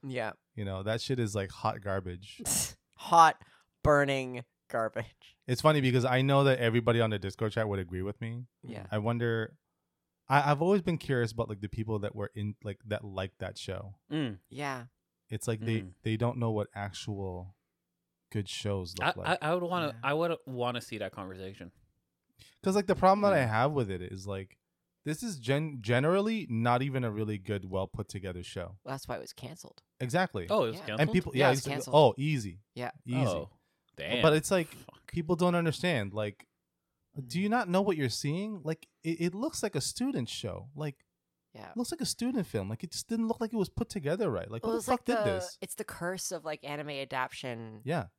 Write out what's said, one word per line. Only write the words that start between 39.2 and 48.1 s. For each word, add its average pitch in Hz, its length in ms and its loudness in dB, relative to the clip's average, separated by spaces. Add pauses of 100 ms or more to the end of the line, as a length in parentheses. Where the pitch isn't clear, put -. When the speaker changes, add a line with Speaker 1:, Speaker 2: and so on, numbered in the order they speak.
Speaker 2:
it 170 140 0
looks 240 280 -4
like 214 120 -2
a 143 80 0
student 240 480 -2
show. 95 440 -8
Like, 143 300 -8 (480)
Speaker 1:
Yeah. 104 180 -16
Speaker 2:
it - 60 -10
looks 233 160 -4
like 339 80 -8
a 175 60 -2
student 233 400 -2
film. 98 240 -4
Like, 113 120 -6
it 175 80 -8
just - 160 -8
didn't 226 220 0
look 220 140 -2
like 226 100 -4
it 233 40 -2
was 196 120 2
put - 220 -4
together 180 400 0
right. 92 200 -2
Like, 113 140 -6
Speaker 1:
Well, 226 80 0
Speaker 2:
who 233 40 0
the 226 40 0
Speaker 1:
it's - 80 -8
like 254 120 2
Speaker 2:
fuck - 40 -20
did 240 140 2
Speaker 1:
the, 208 60 0 (100)
Speaker 2:
this? 180 260 -6
Speaker 1:
it's - 140 -10
the 214 100 -8
curse 180 480 -4
of, 160 140 -8
like, 151 180 -6
anime 147 260 -6
adaptation. 127 920 -6
Speaker 2:
Yeah. 131 220 -2 (120)